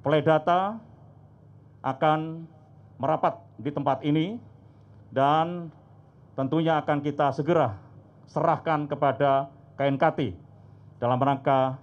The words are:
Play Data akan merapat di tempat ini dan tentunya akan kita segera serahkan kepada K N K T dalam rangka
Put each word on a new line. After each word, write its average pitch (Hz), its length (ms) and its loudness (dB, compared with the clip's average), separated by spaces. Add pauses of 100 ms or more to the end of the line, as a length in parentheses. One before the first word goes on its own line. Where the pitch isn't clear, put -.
Play 151 240 2
Data 175 560 2 (1040)
akan 156 640 -2 (480)
merapat 156 400 -2 (240)
di 127 120 -6
tempat 135 320 -2
ini 160 360 0 (720)
dan 160 560 0 (640)
tentunya 156 480 0
akan 147 200 -2
kita 143 320 -2
segera 143 440 0 (520)
serahkan 151 600 -2
kepada 139 600 0 (280)
K - 80 -6
N 139 120 2
K 135 160 0
T - 80 -6 (760)
dalam 123 240 0
rangka 135 640 2